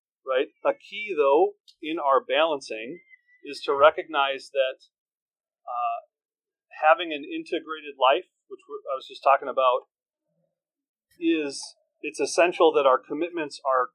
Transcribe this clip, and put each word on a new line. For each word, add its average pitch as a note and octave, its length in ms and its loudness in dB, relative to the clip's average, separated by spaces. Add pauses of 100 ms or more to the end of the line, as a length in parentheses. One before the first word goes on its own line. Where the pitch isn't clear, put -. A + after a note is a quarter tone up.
(260)
right? C3 240 -2 (160)
A C#3 80 2
key, G#3 420 -12
though, D3 380 4 (260)
in D#3+ 180 -8
our C3+ 200 2
balancing C#3 840 -4 (440)
is C#3+ 200 -14
to D3 100 -2
recognize C#3 760 2
that, C3+ 320 -4 (800)
uh, A#2+ 340 -6 (840)
having D#3+ 300 2
an D3 120 -8
integrated D#3 720 -10
life, C3 300 2 (200)
which C3 200 -18
we're, - 220 -16
I C3 60 -6
was C3 120 -16
just C3 140 -18
talking C#3 260 2
about, B2+ 400 0 (1300)
is D#3+ 580 -4 (260)
it's D3+ 180 -10
essential E3+ 520 4
that C#3+ 140 2
our B2+ 120 6
commitments D#3 680 -8
are B2+ 300 0